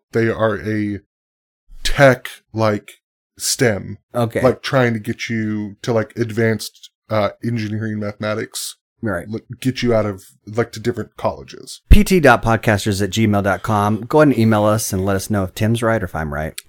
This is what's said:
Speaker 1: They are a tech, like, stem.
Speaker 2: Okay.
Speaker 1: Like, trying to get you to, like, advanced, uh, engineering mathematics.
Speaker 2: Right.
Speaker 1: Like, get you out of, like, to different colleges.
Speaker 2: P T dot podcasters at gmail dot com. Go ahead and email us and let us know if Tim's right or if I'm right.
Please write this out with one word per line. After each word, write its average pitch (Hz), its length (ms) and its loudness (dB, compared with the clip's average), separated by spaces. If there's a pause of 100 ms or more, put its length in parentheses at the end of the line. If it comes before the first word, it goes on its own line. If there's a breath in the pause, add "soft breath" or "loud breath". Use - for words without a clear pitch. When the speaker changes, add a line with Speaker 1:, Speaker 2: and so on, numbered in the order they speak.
(120)
Speaker 1:
They 113 160 2
are 107 320 0
a 104 420 -4 (840)
tech, 135 460 4 (240)
like, 107 380 -2 (460)
stem. 101 600 -2 (160)
Speaker 2:
Okay. 117 280 -2
Speaker 1:
Like, 123 200 2
trying 123 320 0
to 113 60 -4
get 107 300 -10
you 107 520 -6
to, 123 120 -4
like, 110 240 0
advanced, 113 720 -2 (180)
uh, 107 200 0 (140)
engineering 107 560 -4
mathematics. 107 800 -6 (240)
Speaker 2:
Right. 92 260 -4
Speaker 1:
Like, 107 180 -10 (140)
get 127 220 -2
you 120 140 2
out 107 100 2
of, 98 180 -8 (220)
like, 113 280 -4
to 113 60 -14
different 110 380 -6
colleges. - 720 -8
Speaker 2:
P - 140 10
T 185 160 4
dot 127 240 6
podcasters 107 580 0
at 101 80 -2
gmail 104 340 2
dot 92 200 -2
com. 104 380 0
Go 151 200 2
ahead 151 80 6
and 127 80 2
email 110 260 4
us 107 300 0
and 95 120 -2
let 98 100 0
us 95 140 -6
know 104 140 0
if 92 120 -8
Tim's 113 260 0
right 113 200 0
or 107 40 -4
if - 100 -12
I'm 78 180 -6
right. 78 200 -6 (160)